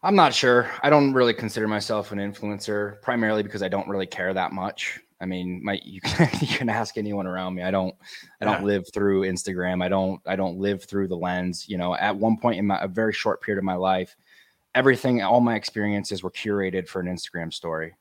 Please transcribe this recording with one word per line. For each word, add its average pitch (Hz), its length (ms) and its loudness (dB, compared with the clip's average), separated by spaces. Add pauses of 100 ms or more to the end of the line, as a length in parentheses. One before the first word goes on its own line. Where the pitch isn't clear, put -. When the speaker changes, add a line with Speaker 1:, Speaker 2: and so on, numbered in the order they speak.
Speaker 1:
I'm 190 120 4
not 156 200 8
sure. 123 360 6 (120)
I 143 80 6
don't 143 220 8
really 123 220 6
consider 110 320 -2
myself 107 460 -2
an 101 60 -4
influencer, 101 840 -6
primarily 110 400 0
because 101 200 -6
I 95 60 -2
don't 98 200 -2
really 98 180 -2
care 92 280 -4
that 92 180 -2
much. - 480 -8 (220)
I 92 40 -6
mean, 90 360 -6
my, 98 200 -2
you 95 180 -18
<laughs> - 40 -20
can, - 240 2 (120)
you 147 60 -2
can - 220 -2
ask 110 280 -4
anyone 104 300 -4
around 92 280 -6
me. 90 80 -6
I 92 80 -2
don't, 92 240 0 (460)
I - 40 -6
don't 104 160 0
Speaker 2:
Yeah. 98 60 -4
Speaker 1:
live 101 260 0
through 98 300 2
Instagram. 90 600 -2
I 90 60 -2
don't, 95 380 0
I 95 100 -2
don't 92 220 -2
live 98 260 -2
through 98 240 -2
the 90 80 -4
lens. 90 520 -4
You 98 100 -6
know, 87 160 0
at 98 220 0
one 110 200 2
point 113 220 0
in 101 80 0
my, 98 140 0
a 98 80 -4
very 110 240 -2
short - 300 -2
period 101 160 -2
of 95 60 -4
my 95 100 -2
life, 92 420 0 (580)
everything, 127 480 4
all 110 180 4
my 117 160 2
experiences 104 680 -4
were 92 80 -6
curated 95 560 -2
for - 140 -6
an 90 60 -4
Instagram 85 460 -6
story. 80 480 -6